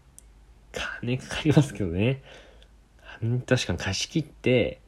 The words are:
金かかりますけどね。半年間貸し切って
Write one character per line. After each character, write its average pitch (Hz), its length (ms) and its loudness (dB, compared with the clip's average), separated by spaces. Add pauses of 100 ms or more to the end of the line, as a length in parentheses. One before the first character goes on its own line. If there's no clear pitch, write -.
(720)
金 - 460 -6
か - 100 -12
か - 160 -6
り 151 80 6
ま 156 100 8
す - 120 0
け 104 100 -2
ど 85 60 -2
ね。 110 320 0 (960)
半 120 200 0
年 123 240 0
間 90 120 -4
貸 - 240 -4
し - 80 -6
切 165 120 -2
っ - 40 -4
て - 640 0